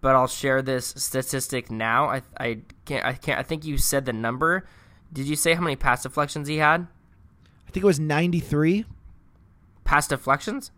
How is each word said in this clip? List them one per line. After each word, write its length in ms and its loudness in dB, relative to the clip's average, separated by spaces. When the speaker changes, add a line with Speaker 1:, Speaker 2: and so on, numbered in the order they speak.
Speaker 1:
but 140 4
I'll 120 6
share 360 0
this 340 -4
statistic 720 -4
now. 380 2
I, 140 -2
I 220 -4
can't, 180 -4
I 80 0
can't, 260 -4
I 40 -2
think 200 -6
you 140 -4
said 300 2
the 80 -4
number. 520 0
Did 140 -6
you 100 -2
say 160 2
how 80 0
many 160 0
pass 260 2
deflections 460 -4
he 80 -4
had? 300 2
Speaker 2:
I 40 -20
think 120 -4
it 20 8
was 140 4
ninety-three. 840 0
Speaker 1:
Pass 240 4
deflections? 680 -2